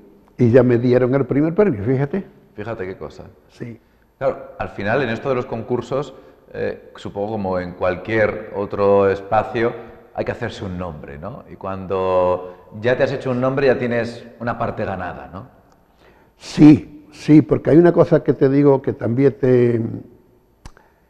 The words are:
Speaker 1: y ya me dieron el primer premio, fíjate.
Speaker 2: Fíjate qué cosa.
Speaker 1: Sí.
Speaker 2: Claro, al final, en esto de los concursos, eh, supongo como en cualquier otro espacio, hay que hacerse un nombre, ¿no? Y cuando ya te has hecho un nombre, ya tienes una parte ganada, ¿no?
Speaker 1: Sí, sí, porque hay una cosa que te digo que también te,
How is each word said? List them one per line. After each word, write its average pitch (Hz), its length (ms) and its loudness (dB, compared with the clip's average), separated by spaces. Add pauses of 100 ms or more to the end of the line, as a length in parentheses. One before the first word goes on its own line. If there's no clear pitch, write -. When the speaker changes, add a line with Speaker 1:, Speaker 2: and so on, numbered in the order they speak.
(380)
Speaker 1:
y 123 120 4
ya 127 120 8
me 123 160 4
dieron 123 360 2
el 139 120 0
primer 151 280 -2
premio, 170 300 0
fíjate. 139 400 -2 (300)
Speaker 2:
Fíjate 104 320 -10
qué 92 100 -10
cosa. 76 280 -16 (260)
Speaker 1:
Sí. 120 280 -16 (400)
Speaker 2:
Claro, 135 200 -4 (200)
al 98 120 -8
final, 110 320 -2
en 117 80 -4
esto 113 180 -6
de 131 60 0
los 123 120 -4
concursos, 123 680 -6 (380)
eh, 104 440 -8
supongo 101 360 -8
como 95 280 -4
en 90 120 -8
cualquier 95 840 -2
otro 101 520 2
espacio, 110 640 0 (420)
hay 110 100 -4
que 120 80 -6
hacerse 110 320 -10
un 92 120 -8
nombre, 73 420 -12
¿no? 92 320 -14
Y 85 60 -18
cuando 92 1120 -2 (120)
ya 120 160 0
te 139 80 0
has 131 80 0
hecho 131 180 -6
un 123 100 -4
nombre, 135 280 0
ya 120 100 4
tienes 117 480 -4 (140)
una 117 180 -6
parte 113 260 -6
ganada, 90 480 -10
¿no? 98 140 -16 (880)
Speaker 1:
Sí, - 760 4
sí, 151 300 4
porque - 280 0
hay 139 80 6
una 175 140 6
cosa 165 320 2
que 151 100 2
te 139 160 2
digo 139 320 4
que 120 100 -4
también 127 480 0
te, 120 400 4 (1300)